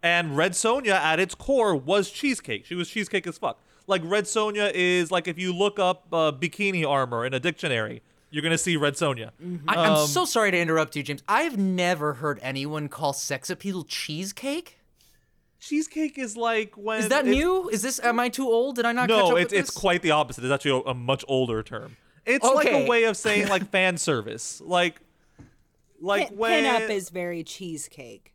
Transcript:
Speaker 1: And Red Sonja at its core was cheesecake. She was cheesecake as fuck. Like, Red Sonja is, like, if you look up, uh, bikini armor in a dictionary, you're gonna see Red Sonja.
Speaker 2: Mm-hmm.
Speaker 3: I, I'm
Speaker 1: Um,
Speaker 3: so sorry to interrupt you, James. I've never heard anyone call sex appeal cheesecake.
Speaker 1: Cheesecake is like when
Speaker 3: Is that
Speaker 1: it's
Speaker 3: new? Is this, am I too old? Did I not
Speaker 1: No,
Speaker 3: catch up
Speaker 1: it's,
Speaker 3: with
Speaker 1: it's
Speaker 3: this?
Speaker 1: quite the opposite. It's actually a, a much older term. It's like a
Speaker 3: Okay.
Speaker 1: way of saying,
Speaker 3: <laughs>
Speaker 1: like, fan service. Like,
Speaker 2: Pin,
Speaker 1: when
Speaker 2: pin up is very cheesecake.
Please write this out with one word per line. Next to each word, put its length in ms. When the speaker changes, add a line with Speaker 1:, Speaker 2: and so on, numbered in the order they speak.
Speaker 1:
And 340
Red 160
Sonja 400
at 260
its 160
core 400
was 360
cheesecake. 560
She 80
was 160
cheesecake 360
as 120
fuck. 200
Like, 180
Red 200
Sonja 500
is, 360
like, 160
if 120
you 160
look 240
up, 340
uh, 200
bikini 540
armor 380
in 80
a 80
dictionary, 600
you're 120
gonna 160
see 180
Red 180
Sonja. 360
Speaker 2:
Mm-hmm. 280
Speaker 3:
I, 40
I'm 180
Speaker 1:
Um, 140
Speaker 3:
so 200
sorry 240
to 80
interrupt 380
you, 60
James. 240
I've 300
never 580
heard 280
anyone 480
call 240
sex 340
appeal 360
cheesecake. 960
Speaker 1:
Cheesecake 580
is 180
like 400
when 240
Speaker 3:
Is 80
that 180
Speaker 1:
it's 100
Speaker 3:
new? 340
Is 120
this, 180
am 200
I 80
too 200
old? 280
Did 80
I 80
not 160
Speaker 1:
No, 80
Speaker 3:
catch 160
up 60
Speaker 1:
it's, 140
Speaker 3:
with 80
Speaker 1:
it's 100
Speaker 3:
this? 100
Speaker 1:
quite 220
the 80
opposite. 340
It's 80
actually 340
a, 40
a 40
much 340
older 340
term. 340
It's 180
like 220
a 40
Speaker 3:
Okay. 180
Speaker 1:
way 160
of 120
saying, 320
Speaker 3:
<laughs> 60
Speaker 1:
like, 160
fan 260
service. 680
Like, 360
Speaker 2:
Pin, 360
Speaker 1:
when 280
Speaker 2:
pin 180
up 80
is 200
very 340
cheesecake. 920